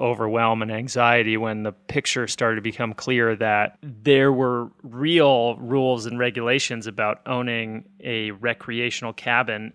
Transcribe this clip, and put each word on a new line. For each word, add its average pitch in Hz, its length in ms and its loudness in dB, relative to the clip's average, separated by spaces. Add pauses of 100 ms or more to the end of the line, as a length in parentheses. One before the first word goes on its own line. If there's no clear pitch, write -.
overwhelm 113 600 2
and 110 100 -4
anxiety 120 680 2
when 110 260 -4
the 107 80 -4
picture - 560 -4
started 113 300 0
to 104 40 -6
become 110 320 -4
clear 117 440 0
that 107 440 0
there 135 520 4
were 123 360 0 (140)
real 135 760 4
rules 123 480 0
and 117 140 -6
regulations 120 640 -2
about 107 400 -4
owning 117 600 -6 (180)
a 110 280 -6
recreational 117 840 -4
cabin 113 600 -2